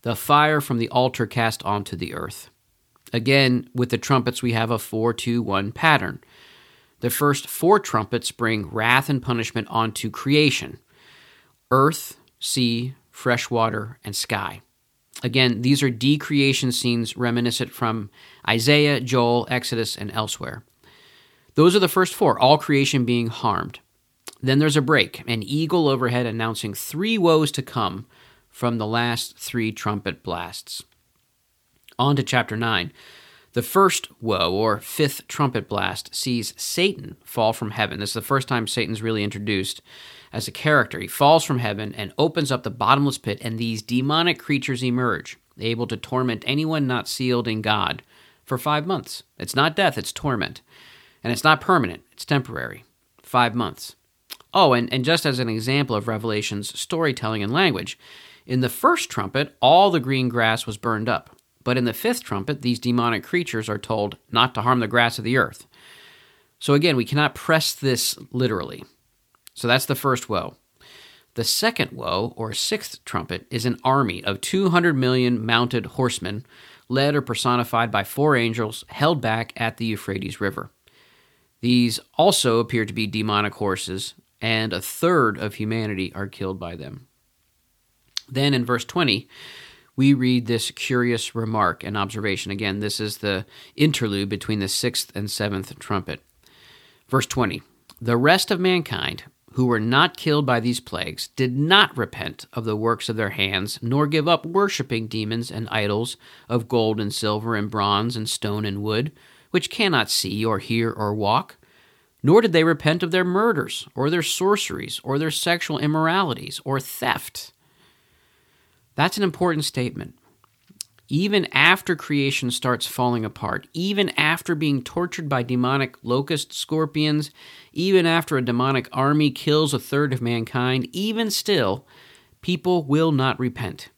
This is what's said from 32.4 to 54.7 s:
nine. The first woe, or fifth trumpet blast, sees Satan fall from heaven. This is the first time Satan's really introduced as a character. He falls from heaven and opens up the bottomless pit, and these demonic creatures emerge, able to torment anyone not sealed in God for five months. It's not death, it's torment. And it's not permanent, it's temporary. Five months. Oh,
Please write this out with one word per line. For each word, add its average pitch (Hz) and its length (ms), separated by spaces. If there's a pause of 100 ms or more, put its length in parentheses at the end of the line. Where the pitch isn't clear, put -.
nine. 110 340 (600)
The 117 80
first - 460 (140)
woe, 92 320
or 104 260
fifth - 480
trumpet 127 400
blast, 95 480
sees 120 400
Satan 170 640
fall 113 300
from 110 200
heaven. 104 280
This 101 120
is - 20
the 113 80
first 135 260
time 117 180
Satan's 107 360
really 110 240
introduced 104 560 (500)
as - 160
a - 60
character. 143 480
He 95 60
falls 156 360
from 127 160
heaven 107 340
and 101 240
opens 156 320
up 127 140
the 110 60
bottomless 135 480
pit, 104 240
and 113 180
these 113 220
demonic 147 580
creatures 135 420
emerge, 123 560 (220)
able 117 280
to 110 100
torment 127 500
anyone 151 400
not 123 220
sealed 123 360
in 110 160
God 101 420 (420)
for 123 120
five 151 300
months. - 360 (140)
It's - 180
not 156 200
death, 180 220
it's - 160
torment. 120 480 (600)
And 117 120
it's - 100
not 156 160
permanent, 139 440 (100)
it's - 100
temporary. 82 600 (360)
Five 120 320
months. - 440 (560)
Oh, 180 180